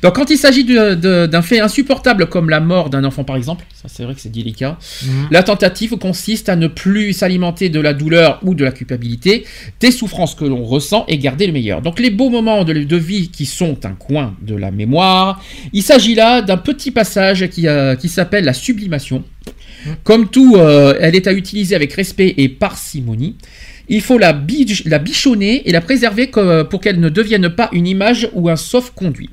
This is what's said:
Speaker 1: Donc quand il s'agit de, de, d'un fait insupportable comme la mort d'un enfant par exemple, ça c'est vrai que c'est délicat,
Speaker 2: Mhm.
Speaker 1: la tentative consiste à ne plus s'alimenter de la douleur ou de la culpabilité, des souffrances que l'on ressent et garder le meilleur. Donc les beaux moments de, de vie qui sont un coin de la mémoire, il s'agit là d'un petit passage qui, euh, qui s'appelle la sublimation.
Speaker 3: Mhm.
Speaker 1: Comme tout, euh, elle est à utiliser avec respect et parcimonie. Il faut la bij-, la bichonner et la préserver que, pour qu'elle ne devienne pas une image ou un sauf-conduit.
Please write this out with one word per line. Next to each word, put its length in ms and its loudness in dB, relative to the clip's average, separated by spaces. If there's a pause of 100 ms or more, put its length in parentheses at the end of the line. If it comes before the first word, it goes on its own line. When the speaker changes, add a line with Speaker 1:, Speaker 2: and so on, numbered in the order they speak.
Speaker 1:
Donc 120 6
quand 140 0
il 80 4
s'agit 280 4
de, 280 4
de, 320 2
d'un 160 0
fait 180 2
insupportable 680 0
comme 200 0
la 120 2
mort 320 0
d'un 120 0
enfant 200 -4
par 120 -6
exemple, 380 -6
ça 140 -20
c'est 160 -14
vrai 100 -10
que 80 -16
c'est 100 -14
délicat, 460 -8 (260)
Speaker 2:
Mhm. 280 -2
Speaker 1:
la 100 4
tentative 560 -2
consiste 500 -6
à 80 0
ne 120 0
plus 460 -2
s'alimenter 560 -2
de 100 -2
la 140 0
douleur 500 2
ou 100 0
de 100 -2
la 80 0
culpabilité, 760 -4 (340)
des 100 6
souffrances 460 -2
que 100 -6
l'on 180 -2
ressent 440 -2
et 100 -2
garder 300 -2
le 60 -2
meilleur. 280 -4
Donc 180 -6
les 120 2
beaux 180 0
moments 340 0
de, 100 0
de 240 0
vie 320 -4
qui 180 -8
sont 360 -6
un 100 -10
coin 500 -6
de 120 -8
la 140 -6
mémoire, 720 0 (320)
il 80 -2
s'agit 320 4
là 300 4
d'un 140 0
petit 340 -6
passage 580 0
qui, 180 -2
euh, 280 2
qui 140 -6
s'appelle 360 0
la 80 2
sublimation. 680 -4 (640)
Speaker 3:
Mhm. 160 -10
Speaker 1:
Comme 260 4
tout, 280 8
euh, 440 6
elle 140 4
est 100 2
à 80 2
utiliser 420 -4
avec 180 -2
respect 440 0
et 100 4
parcimonie. 920 -6 (500)
Il 140 0
faut 160 2
la 160 4
bij-, 540 -2
la 100 2
bichonner 720 0
et 20 2
la 80 4
préserver 520 0
que, 320 2
pour 180 -6
qu'elle 180 0
ne 80 2
devienne 420 0
pas 220 -2
une 140 0
image 480 0
ou 160 0
un 60 2
sauf-conduit. 760 -6